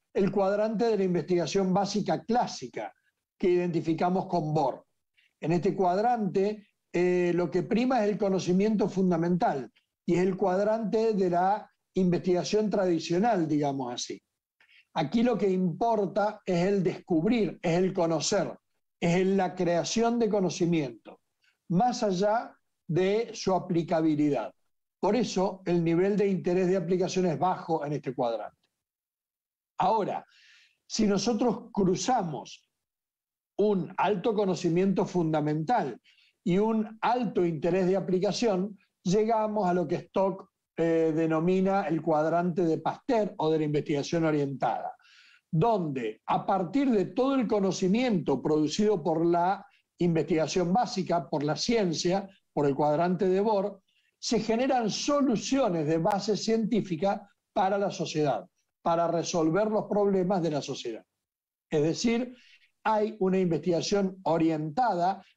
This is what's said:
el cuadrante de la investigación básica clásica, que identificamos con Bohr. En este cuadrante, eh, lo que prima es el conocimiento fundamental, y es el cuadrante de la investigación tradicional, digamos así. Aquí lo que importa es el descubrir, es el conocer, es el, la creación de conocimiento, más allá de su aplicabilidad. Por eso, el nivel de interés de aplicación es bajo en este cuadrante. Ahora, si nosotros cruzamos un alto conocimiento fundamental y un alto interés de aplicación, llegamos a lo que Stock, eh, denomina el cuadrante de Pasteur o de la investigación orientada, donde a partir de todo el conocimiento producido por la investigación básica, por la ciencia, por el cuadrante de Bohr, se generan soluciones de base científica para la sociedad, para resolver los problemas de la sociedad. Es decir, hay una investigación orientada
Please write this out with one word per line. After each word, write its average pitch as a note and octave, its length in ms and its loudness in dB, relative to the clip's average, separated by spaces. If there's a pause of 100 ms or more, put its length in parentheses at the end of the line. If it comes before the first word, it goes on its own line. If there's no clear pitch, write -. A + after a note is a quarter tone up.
(140)
el F#3+ 160 0
cuadrante G3+ 540 0
de A3 140 2
la F#3+ 60 0
investigación F3+ 720 0
básica F#3+ 480 -2
clásica, B2 720 -4 (420)
que F#3 140 2
identificamos F3+ 760 0
con D#3 280 -2
Bohr. C#3+ 300 0 (560)
En - 100 -2
este F3 240 2
cuadrante, G3 920 0 (240)
eh, F3+ 420 2
lo E3+ 160 0
que F3 140 0
prima A#3+ 400 2
es G#3 60 2
el F#3+ 80 -2
conocimiento F#3+ 720 2
fundamental, F3 800 0 (380)
y F3 80 2
es E3+ 60 2
el F#3+ 160 0
cuadrante G#3+ 800 0
de F#3+ 160 0
la F#3+ 380 0 (260)
investigación F3+ 760 0
tradicional, F3+ 800 0
digamos C#3 440 -2
así. - 300 -10 (720)
Aquí E3+ 280 0
lo A#3+ 160 2
que G3+ 100 0
importa G3+ 960 0
es F3+ 220 0
el G3+ 160 2
descubrir, F3+ 800 0
es E3+ 160 2
el F#3+ 160 0
conocer, E3 580 0 (480)
es E3+ 160 2
el, F#3+ 220 2
la F#3 160 0
creación G3+ 640 0
de A3+ 100 2
conocimiento, E3 920 -2 (500)
más A3+ 320 2
allá G#3 520 0 (320)
de F#3+ 460 0
su F#3+ 220 -2
aplicabilidad. D#3 1000 0 (480)
Por G#3 160 0
eso, G3 480 -2
el E3+ 180 2
nivel F3+ 360 2
de G3+ 100 2
interés F3+ 400 0
de F#3 80 2
aplicación F#3 480 0
es D#3 140 0
bajo E3 480 -2
en D3 80 -4
este C3 200 -6
cuadrante. A#2 440 -4 (1200)
Ahora, F3 480 0 (600)
si G#3+ 200 -2
nosotros G#3 640 0
cruzamos F#3 960 -2 (880)
un G3 400 0
alto G3 380 0
conocimiento F#3 720 0
fundamental D#3 920 -2 (460)
y F3+ 140 2
un A3 420 0
alto G#3+ 460 0
interés E3+ 400 0
de F#3+ 100 2
aplicación, F#3+ 800 -2 (280)
llegamos G#3+ 640 0
a F3 60 2
lo F3 140 0
que E3+ 80 -2
Stock, F#3+ 540 -4 (240)
eh, E3 400 2
denomina F#3 720 0
el D#3 140 -2
cuadrante E3 640 0
de D#3+ 140 0
Pasteur G3+ 580 -2
o D#3 140 -2
de D#3+ 80 2
la D#3 60 -2
investigación D3+ 600 -2
orientada, C#3 720 -2 (540)
donde D#3+ 760 0
a F#3 200 -2
partir G#3+ 440 0
de G3+ 160 2
todo C4 280 0
el B3+ 120 0
conocimiento F#3+ 920 0
producido D#3 640 0
por E3 240 0
la F3 400 0 (320)
investigación E3+ 760 0
básica, F3+ 560 -2
por D3 140 -4
la D3 140 -2
ciencia, F#3+ 680 0 (280)
por D3 120 0
el C#3+ 80 2
cuadrante E3 540 2
de F#3 120 2
Bohr, G3+ 400 0 (380)
se - 220 -2
generan A#3+ 480 0
soluciones B3+ 960 0
de D#3+ 120 2
base G3+ 380 0
científica G#3+ 920 -2 (240)
para G3+ 240 2
la G3+ 140 0
sociedad, D3 560 -2 (340)
para E3+ 280 2
resolver E3+ 600 0
los G#3+ 160 0
problemas G3 580 2
de E3 80 0
la C#3+ 120 -2
sociedad. A#2 420 -8 (640)
Es - 140 0
decir, A#3 520 0 (500)
hay G#3+ 340 0
una F#3 200 2
investigación F3+ 840 0
orientada E3+ 1000 0 (140)